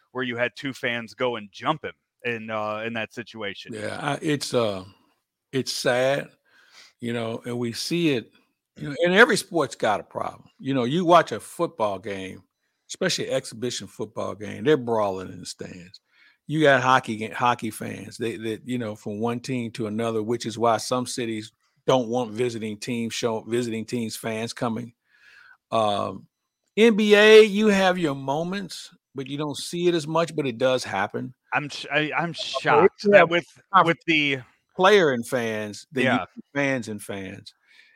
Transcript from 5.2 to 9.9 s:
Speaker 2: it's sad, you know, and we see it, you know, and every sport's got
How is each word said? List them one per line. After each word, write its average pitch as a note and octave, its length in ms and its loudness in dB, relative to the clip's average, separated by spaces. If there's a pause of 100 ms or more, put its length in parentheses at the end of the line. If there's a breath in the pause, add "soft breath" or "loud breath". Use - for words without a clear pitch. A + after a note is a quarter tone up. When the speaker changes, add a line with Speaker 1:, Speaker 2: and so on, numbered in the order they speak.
Speaker 2:
it's C3 220 -4
sad, C3 580 0 (720 soft breath)
you A#2+ 120 -6
know, A#2 320 -6
and A#2+ 140 -6
we A#2+ 140 -4
see E3 380 -2
it, A#2 200 -2 (460)
you D3+ 120 -12
know, C#3+ 60 -10 (100)
and F3+ 100 2
every A3 220 6
sport's D#3 380 -2
got G#2 240 0